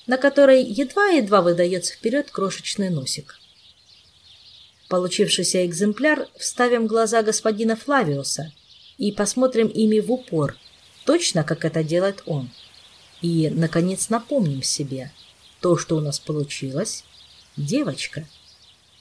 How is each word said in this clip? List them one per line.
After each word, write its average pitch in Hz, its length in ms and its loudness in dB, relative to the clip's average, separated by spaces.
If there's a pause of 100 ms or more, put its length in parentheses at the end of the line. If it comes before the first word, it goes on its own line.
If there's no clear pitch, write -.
на 254 120 0
которой 269 460 6
едва-едва 254 800 2
выдаётся 175 520 0
вперёд 262 360 -2
крошечный 196 600 -4
носик. 147 500 -6 (1500)
Получившийся 180 760 0
экземпляр 208 600 0 (100)
вставим 240 460 0
в 220 40 -2
глаза 226 360 2
господина 220 540 0
Флавиуса 156 760 -2 (460)
и 202 160 0
посмотрим 226 540 0
ими 214 340 2
в 196 100 -2
упор, 175 460 -2 (480)
точно 269 400 2
как - 180 -4
это 160 180 -2
делает 180 440 0
он. 135 240 -6 (720)
И, 165 280 0
наконец, 170 600 0
напомним 214 540 -2
себе, 135 480 -6 (500)
то, 175 160 4
что 170 180 -2
у 156 60 0
нас 147 180 -4
получилось, 143 840 -6 (500)
девочка. 156 720 -4 (720)